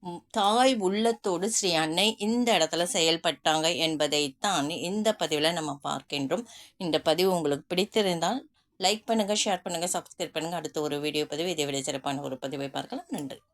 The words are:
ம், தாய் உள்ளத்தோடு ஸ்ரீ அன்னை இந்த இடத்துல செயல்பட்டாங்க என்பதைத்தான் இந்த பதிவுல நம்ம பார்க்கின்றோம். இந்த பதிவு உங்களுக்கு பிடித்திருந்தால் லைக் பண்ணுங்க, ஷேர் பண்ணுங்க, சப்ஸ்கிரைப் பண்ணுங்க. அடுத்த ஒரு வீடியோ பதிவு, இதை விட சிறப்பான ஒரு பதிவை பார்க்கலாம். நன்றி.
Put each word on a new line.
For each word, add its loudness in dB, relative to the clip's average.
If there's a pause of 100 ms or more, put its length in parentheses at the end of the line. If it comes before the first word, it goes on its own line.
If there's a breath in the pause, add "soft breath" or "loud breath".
ம், -10 (140)
தாய் 4
உள்ளத்தோடு 0
ஸ்ரீ 2
அன்னை 2
இந்த 2
இடத்துல 2
செயல்பட்டாங்க 2
என்பதைத்தான் 0
இந்த 0
பதிவுல 0
நம்ம -4
பார்க்கின்றோம். -4 (320 loud breath)
இந்த 0
பதிவு 2
உங்களுக்கு 0
பிடித்திருந்தால் 0 (400)
லைக் 2
பண்ணுங்க, 0
ஷேர் 0
பண்ணுங்க, -4
சப்ஸ்கிரைப் -6
பண்ணுங்க. -4
அடுத்த -6
ஒரு -2
வீடியோ -2
பதிவு, -4
இதை 0
விட -4
சிறப்பான -4
ஒரு -6
பதிவை -6
பார்க்கலாம். -8
நன்றி. -8 (140)